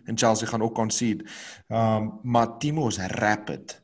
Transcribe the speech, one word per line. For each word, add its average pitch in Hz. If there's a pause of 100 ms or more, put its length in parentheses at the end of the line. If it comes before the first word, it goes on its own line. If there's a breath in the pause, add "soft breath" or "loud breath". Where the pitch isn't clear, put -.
en 110
Chelsea 110
gaan 113
ook 110
concede. 110 (440 loud breath)
Ehm, 110 (140)
maar 117 (100)
Timo 147
is 101 (200)
rapid. 104